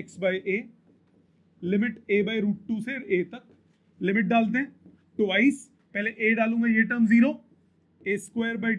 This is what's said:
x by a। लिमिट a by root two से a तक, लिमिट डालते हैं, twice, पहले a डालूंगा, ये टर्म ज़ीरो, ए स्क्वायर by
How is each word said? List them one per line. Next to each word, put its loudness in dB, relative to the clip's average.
x -20
by 0
a। 0
लिमिट 0
a 4
by -2
root -2
two -4
से -8
a 0
तक, -16
लिमिट 0
डालते 2
हैं, -6
twice, 2
पहले -4
a 2
डालूंगा, 0
ये 4
टर्म 2
ज़ीरो, 6
ए -2
स्क्वायर -6
by -2